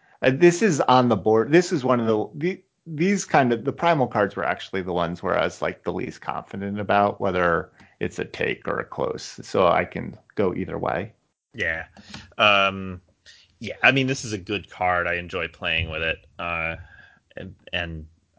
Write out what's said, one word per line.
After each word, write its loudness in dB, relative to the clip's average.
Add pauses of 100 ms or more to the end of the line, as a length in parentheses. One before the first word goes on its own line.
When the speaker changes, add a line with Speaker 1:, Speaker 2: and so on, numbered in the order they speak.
(220)
Speaker 1:
uh, 4
this 6
is 4
on 6
the 4
board. 4
This 4
is -2
one 2
of -2
the, 2
the, -4 (240)
these 0
kind 4
of, -2
the -2
Primal 2
cards 0
were -4
actually -4
the -6
ones -2
where 0
I 2
was, -4
like, -4
the -4
least -8
confident -8
about 2
whether 0 (300)
it's -6
a -4
take -6
or -4
a -6
close. -8
So 2
I 4
can -10 (200)
go 0
either -6
way. -4 (400)
Speaker 2:
Yeah. -6 (520)
Um, 2 (580)
yeah, -10
I 6
mean, 0
this -4
is -8
a -2
good -8
card. 0
I -2
enjoy -6
playing -4
with -6
it. -4 (200)
Uh, -6 (600)
and, -12 (180)
and -8 (320)